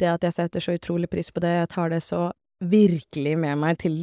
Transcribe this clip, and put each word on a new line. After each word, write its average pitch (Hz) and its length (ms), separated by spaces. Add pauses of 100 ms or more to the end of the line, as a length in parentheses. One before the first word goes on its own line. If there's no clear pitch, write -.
det 170 80
at 170 160
jeg 175 80
setter 170 280
så 175 140
utrolig 170 340
pris 170 200
på 175 120
det. 170 180
Jeg 170 100
tar 165 240
det 165 100
så 175 200 (380)
virkelig 170 760
med 147 200
meg 156 240
til, 160 200